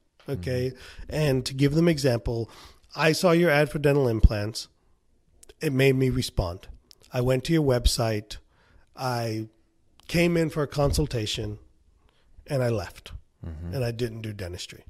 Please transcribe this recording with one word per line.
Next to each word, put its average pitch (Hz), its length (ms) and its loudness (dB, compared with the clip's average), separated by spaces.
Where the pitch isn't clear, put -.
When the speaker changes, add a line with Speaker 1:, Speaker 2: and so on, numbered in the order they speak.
Speaker 1:
Okay. 127 440 -4
Speaker 2:
Mm-hmm. - 40 -20
Speaker 1:
And 139 380 0
to 135 80 -8
give 139 200 2
them 170 140 4
example, 120 640 0
I 156 180 2
saw 175 200 2
your 170 180 4
ad 147 200 4
for 160 80 -6
dental 143 300 4
implants. 107 600 2
It 156 100 0
made 131 240 4
me 131 140 2
respond. 104 580 -4
I 127 80 -2
went 127 220 2
to 165 100 0
your 160 100 4
website. 120 720 0
I 117 540 -4
came 170 280 2
in 165 140 0
for 156 120 -4
a 131 60 -2
consultation, 123 880 -2
and 131 160 -2
I 120 60 0
left. 101 420 -6
Speaker 2:
Mm-hmm. 85 300 -10
Speaker 1:
And 131 100 -2
I 120 60 -2
didn't 113 320 -6
do 110 100 -8
dentistry. 90 580 -12